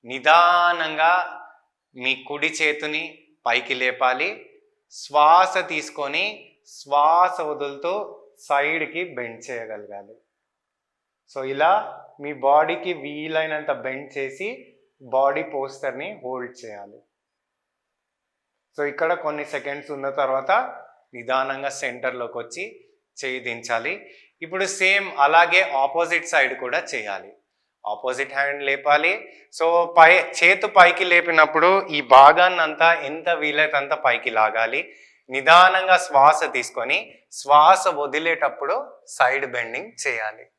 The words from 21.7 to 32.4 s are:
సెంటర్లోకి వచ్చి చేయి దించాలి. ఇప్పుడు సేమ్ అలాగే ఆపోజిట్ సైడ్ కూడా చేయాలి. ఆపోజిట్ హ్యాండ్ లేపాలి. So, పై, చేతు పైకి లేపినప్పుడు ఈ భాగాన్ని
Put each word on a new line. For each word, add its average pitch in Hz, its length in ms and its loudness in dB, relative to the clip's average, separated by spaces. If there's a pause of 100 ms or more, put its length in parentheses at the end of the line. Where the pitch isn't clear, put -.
సెంటర్లోకి 123 600 -8
వచ్చి 170 260 -12 (520)
చేయి 127 240 -10
దించాలి. 117 520 -8 (500)
ఇప్పుడు 185 240 -6 (140)
సేమ్ 196 280 0 (160)
అలాగే 170 360 4 (160)
ఆపోజిట్ 160 560 -2
సైడ్ 131 280 0
కూడా 127 240 -6
చేయాలి. 101 460 -10 (540)
ఆపోజిట్ 127 520 -6
హ్యాండ్ 143 260 -4
లేపాలి. 147 500 0 (420)
So, 165 120 -2 (280)
పై, 165 160 10 (220)
చేతు 190 440 2
పైకి 180 280 6
లేపినప్పుడు 170 680 4 (260)
ఈ 147 40 -2 (160)
భాగాన్ని 170 460 8